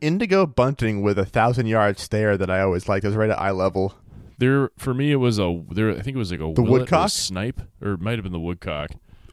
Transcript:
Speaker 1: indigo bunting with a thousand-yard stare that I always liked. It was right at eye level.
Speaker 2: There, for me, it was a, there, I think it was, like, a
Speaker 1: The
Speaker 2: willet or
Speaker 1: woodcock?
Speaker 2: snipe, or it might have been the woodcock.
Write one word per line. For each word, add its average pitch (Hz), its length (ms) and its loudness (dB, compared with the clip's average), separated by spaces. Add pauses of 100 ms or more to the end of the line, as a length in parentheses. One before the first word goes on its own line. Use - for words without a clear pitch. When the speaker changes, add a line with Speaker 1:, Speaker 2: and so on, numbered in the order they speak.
Speaker 1:
indigo 190 460 2
bunting 123 560 0
with 101 160 2
a 95 60 2
thousand-yard 113 760 2
stare 107 380 0
that 92 140 0
I 95 120 2
always 90 260 0
liked. 98 160 0
It 104 40 0
was 104 80 0
right 110 140 2
at - 100 0
eye 98 120 0
level. 95 420 0 (440)
Speaker 2:
There, 135 380 2
for 131 160 -4
me, 143 200 0
it 143 40 4
was 120 220 2
a, 87 320 0
there, 107 200 0
I - 120 -4
think 131 140 -6
it - 20 -4
was, 95 140 -4
like, 80 80 -6
a 80 120 -4
Speaker 1:
The 120 100 4
Speaker 2:
willet 113 60 2
or - 20 8 (100)
Speaker 1:
woodcock? 165 300 2
Speaker 2:
snipe, 95 500 -6 (200)
or 101 120 -4
it 87 80 -4
might 110 160 -4
have 104 80 -6
been 92 80 -6
the 85 80 -4
woodcock. 82 500 -6 (420)